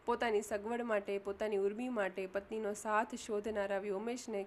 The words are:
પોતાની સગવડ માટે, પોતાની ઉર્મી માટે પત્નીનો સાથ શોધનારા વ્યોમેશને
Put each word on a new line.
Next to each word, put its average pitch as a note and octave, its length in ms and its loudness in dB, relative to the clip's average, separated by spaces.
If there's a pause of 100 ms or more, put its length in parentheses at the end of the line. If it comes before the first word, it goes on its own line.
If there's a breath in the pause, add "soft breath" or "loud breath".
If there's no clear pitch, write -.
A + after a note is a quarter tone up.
પોતાની A#3 380 4
સગવડ A3 400 -2
માટે, G3+ 360 2
પોતાની G3+ 380 0
ઉર્મી G#3 320 2
માટે G3 380 0
પત્નીનો G3+ 460 -2
સાથ A3 420 2
શોધનારા G#3 640 -2
વ્યોમેશને G#3 680 -4